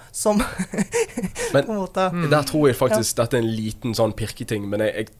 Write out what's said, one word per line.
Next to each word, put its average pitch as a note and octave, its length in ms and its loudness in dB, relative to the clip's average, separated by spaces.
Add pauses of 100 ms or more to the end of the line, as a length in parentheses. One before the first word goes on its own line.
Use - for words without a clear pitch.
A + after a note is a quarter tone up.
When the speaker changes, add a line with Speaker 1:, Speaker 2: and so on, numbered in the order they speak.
(120)
Speaker 1:
som G#3 300 2
<laughs> E4 1120 -4
Speaker 2:
Men C4+ 100 6
Speaker 1:
på A3+ 80 -4
en G#3 80 -2
måte F#3 320 0
Speaker 3:
Mm. E3+ 180 0
Speaker 2:
der D3 140 4
tror D3 240 4
jeg A#2+ 80 4
faktisk, A2 420 2
Speaker 1:
Ja. B2 60 2
Speaker 2:
dette A#2+ 140 0
er A#2+ 80 2
en A2+ 100 -2
liten A2 400 -4
sånn A2 180 2
pirketing, G#2 540 -6
men G#2 140 -2
jeg, G#2+ 140 0
jeg G#2+ 120 -4 (120)